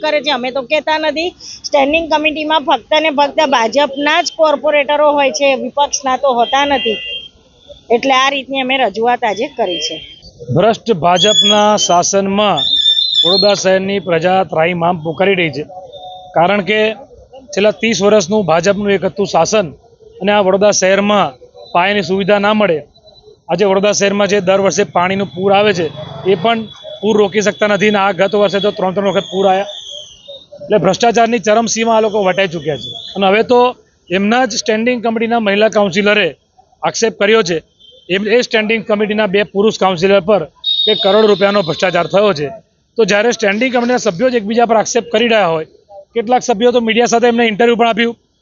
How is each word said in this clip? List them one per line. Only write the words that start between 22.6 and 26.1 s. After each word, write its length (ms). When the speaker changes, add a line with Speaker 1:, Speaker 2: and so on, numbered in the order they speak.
Speaker 2:
આજે 160
વડોદરા 260
શહેરમાં 360
જે 140
દર 200
વર્ષે 220
પાણીનું 520
પૂર 180
આવે 200
છે, 140